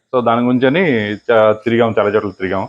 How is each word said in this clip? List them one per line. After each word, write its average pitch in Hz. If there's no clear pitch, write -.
So 123
దాని 117
గురించి 127
అని 131
చా-, 110
తిరిగాం, 117
చాలా 104
చోట్ల 101
తిరిగాం. 95